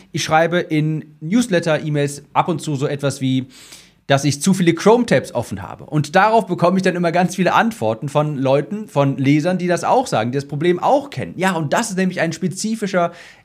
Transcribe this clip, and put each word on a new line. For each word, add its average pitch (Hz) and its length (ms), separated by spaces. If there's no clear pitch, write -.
Ich - 140
schreibe 165 340
in 156 600
Newsletter-E-Mails 160 1040
ab - 140
und 156 120
zu 151 160
so 127 100
etwas 135 360
wie, 131 240
dass 135 160
ich 143 180
zu 196 100
viele 170 220
Chrome-Tabs 208 580
offen - 300
habe. - 220
Und 147 320
darauf 220 300
bekomme 175 300
ich 185 60
dann 180 140
immer 175 160
ganz 175 240
viele 170 180
Antworten 139 560
von 151 260
Leuten, 147 520
von 139 280
Lesern, 147 420
die 175 100
das 170 160
auch 233 220
sagen, 120 260
die 135 40
das 143 120
Problem 175 320
auch 269 280
kennen. 87 280
Ja, 185 160
und 160 200
das 226 180
ist 185 60
nämlich 185 240
ein 160 120
spezifischer, 190 800